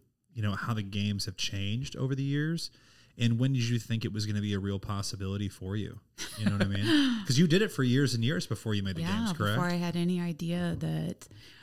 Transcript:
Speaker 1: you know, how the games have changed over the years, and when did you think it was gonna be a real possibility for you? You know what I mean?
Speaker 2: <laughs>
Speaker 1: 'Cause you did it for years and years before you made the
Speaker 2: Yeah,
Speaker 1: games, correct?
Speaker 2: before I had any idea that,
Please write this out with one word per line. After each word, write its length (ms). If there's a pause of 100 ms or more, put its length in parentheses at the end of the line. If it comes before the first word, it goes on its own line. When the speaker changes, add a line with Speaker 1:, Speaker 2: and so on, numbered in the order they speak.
(320)
Speaker 1:
you 100
know, 100
how 200
the 100
games 440
have 100
changed 580
over 200
the 80
years, 480 (480)
and 200
when 140
did 160
you 100
think 280
it 80
was 100
gonna 160
be 140
a 40
real 200
possibility 720
for 260
you? 240 (380)
You 80
know 60
what 100
I 60
mean? 540
Speaker 2:
<laughs> 40
Speaker 1:
'Cause 120
you 80
did 140
it 100
for 140
years 300
and 100
years 220
before 280
you 80
made 140
the 60
Speaker 2:
Yeah, 240
Speaker 1:
games, 100
correct? 200
Speaker 2:
before 120
I 60
had 200
any 280
idea 560
that, 500 (340)